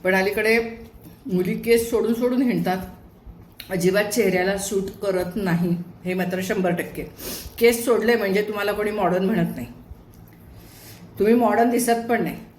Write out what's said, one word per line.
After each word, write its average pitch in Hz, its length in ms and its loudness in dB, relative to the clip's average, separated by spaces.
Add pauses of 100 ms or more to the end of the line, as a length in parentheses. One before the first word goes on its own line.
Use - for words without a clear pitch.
पण 185 100 4
अलीकडे 214 440 2 (720)
मुली 180 220 0
केस 226 360 2
सोडून 220 240 0
सोडून 247 280 0
हिंडतात, 185 360 0 (920)
अजिबात 185 340 2
चेहऱ्याला 196 540 0
सूट 190 260 -4 (180)
करत 180 320 -2
नाही, 175 420 0 (280)
हे 185 100 -4
मात्र 185 280 -2
शंभर 185 280 0
टक्के. 165 320 -6 (560)
केस 233 260 4
सोडले 233 320 4
म्हणजे 202 260 0
तुम्हाला 208 300 -2
कोणी 208 180 -2
मॉडर्न 190 340 0
म्हणत 185 320 0
नाही, 254 100 -8 (1500)
तुम्ही 214 160 6
मॉडर्न 233 360 4
दिसत 233 400 0
पण 220 120 2
नाही 139 140 -4 (220)